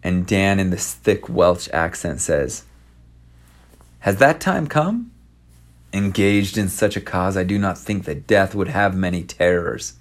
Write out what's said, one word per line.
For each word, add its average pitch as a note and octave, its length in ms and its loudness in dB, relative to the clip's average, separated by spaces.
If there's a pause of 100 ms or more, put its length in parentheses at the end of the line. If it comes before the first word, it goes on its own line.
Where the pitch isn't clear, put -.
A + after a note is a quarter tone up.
And F2+ 240 0
Dan, G2 320 2
in F#2 100 0
this - 240 -4
thick - 340 0
Welsh F2+ 460 2
accent, E2 480 -4
says, C#2+ 420 -2 (1400)
Has G2 180 0
that D3 220 6
time F#3 280 -2
come? G3 440 -2 (800)
Engaged G2 640 0
in G2+ 120 0
such G2+ 260 0
a G2 60 -4
cause, F#2+ 360 -2
I F#2 60 0
do G2 140 0
not G2 200 -2
think G2+ 280 -6
that D2 220 -10
death G2 260 4
would G2 140 -2
have G2 280 0
many F2+ 280 -2
terrors. F2 760 -2